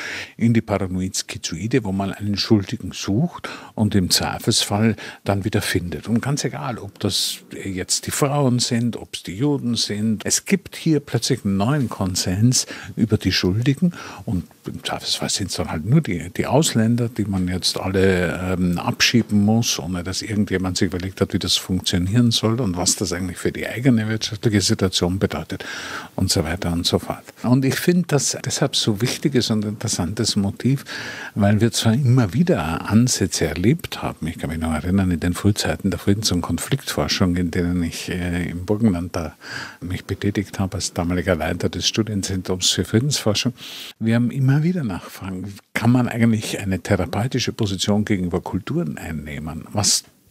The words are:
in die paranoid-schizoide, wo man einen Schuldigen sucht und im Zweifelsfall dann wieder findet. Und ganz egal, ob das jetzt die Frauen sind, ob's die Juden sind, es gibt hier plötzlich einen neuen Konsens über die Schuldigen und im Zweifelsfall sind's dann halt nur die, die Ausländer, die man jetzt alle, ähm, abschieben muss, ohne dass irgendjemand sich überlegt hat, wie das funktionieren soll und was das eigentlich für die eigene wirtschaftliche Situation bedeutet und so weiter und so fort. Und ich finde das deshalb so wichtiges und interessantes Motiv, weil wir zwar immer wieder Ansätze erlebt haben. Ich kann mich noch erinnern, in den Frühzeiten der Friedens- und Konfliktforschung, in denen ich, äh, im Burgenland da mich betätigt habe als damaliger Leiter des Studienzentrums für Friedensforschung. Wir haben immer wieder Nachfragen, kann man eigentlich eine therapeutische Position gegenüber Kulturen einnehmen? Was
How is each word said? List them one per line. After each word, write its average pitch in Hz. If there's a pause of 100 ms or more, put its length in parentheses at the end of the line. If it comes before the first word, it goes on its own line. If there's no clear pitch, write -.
(380)
in 117
die 113
paranoid-schizoide, 95
wo 95
man 98
einen 104
Schuldigen 101
sucht - (240)
und 107
im 90
Zweifelsfall - (280)
dann 98
wieder 107
findet. 85
Und 110
ganz 147
egal, 135
ob 98
das - (260)
jetzt 92
die -
Frauen 139
sind, 117
ob's -
die 87
Juden 127
sind, 107
es -
gibt -
hier 151
plötzlich -
einen 98
neuen 123
Konsens 98 (300)
über 107
die 95
Schuldigen 123 (320)
und 92 (220)
im -
Zweifelsfall -
sind's -
dann -
halt 82
nur 147
die, 87
die 156
Ausländer, 120
die 113
man 95
jetzt 90
alle, 92
ähm, 87
abschieben -
muss, 113
ohne 87
dass 90
irgendjemand 95
sich 101
überlegt 92
hat, 95
wie 95
das -
funktionieren 98
soll 113
und 95
was 90
das 90
eigentlich 87
für -
die -
eigene 117
wirtschaftliche 110
Situation 92
bedeutet 87 (520)
und 95
so 90
weiter 82
und 85
so 95
fort. - (200)
Und 127
ich 131
finde 180
das -
deshalb -
so 104
wichtiges 123
und 107
interessantes 104
Motiv, 104 (520)
weil 104
wir 113
zwar -
immer 120
wieder 117
Ansätze 104
erlebt 98
haben. -
Ich 85
kann -
mich 80
noch 80
erinnern, 90
in 82
den 87
Frühzeiten -
der -
Friedens- 104
und 87
Konfliktforschung, 85
in 87
denen 87
ich, -
äh, 87
im 87
Burgenland 101
da 80 (440)
mich 90
betätigt 101
habe 95
als -
damaliger 90
Leiter 87
des 85
Studienzentrums 95
für 95
Friedensforschung. 120 (460)
Wir 113
haben 120
immer 135
wieder 175
Nachfragen, 95 (200)
kann 117
man 123
eigentlich 113
eine 95
therapeutische 104
Position 101
gegenüber 92
Kulturen 110
einnehmen? 76
Was - (260)